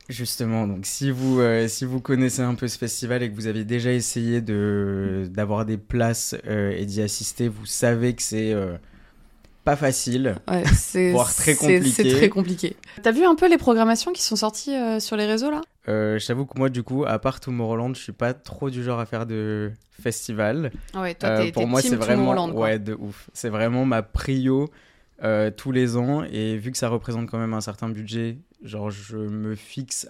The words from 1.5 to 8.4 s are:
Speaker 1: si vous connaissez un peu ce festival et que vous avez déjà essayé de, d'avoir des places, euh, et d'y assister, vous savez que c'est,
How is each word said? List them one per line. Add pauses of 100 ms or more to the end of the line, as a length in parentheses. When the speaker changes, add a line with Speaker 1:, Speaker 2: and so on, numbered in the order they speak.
Speaker 1:
si
vous
connaissez
un
peu
ce
festival
et
que
vous
avez
déjà
essayé
de,
d'avoir
des
places, (120)
euh,
et
d'y
assister,
vous
savez
que
c'est,